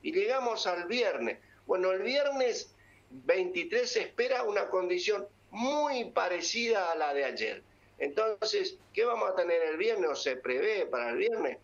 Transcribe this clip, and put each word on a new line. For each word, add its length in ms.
Y 100
llegamos 540
al 200
viernes. 520
Bueno, 260
el 100
viernes 720
veintitrés 840
se 100
espera 420
una 240
condición 580
muy 600
parecida 840
a 40
la 160
de 120
ayer. 380
Entonces, 800
¿qué 120
vamos 260
a 40
tener 280
el 140
viernes 340
o 40
se 220
prevé 500
para 240
el 60
viernes? 460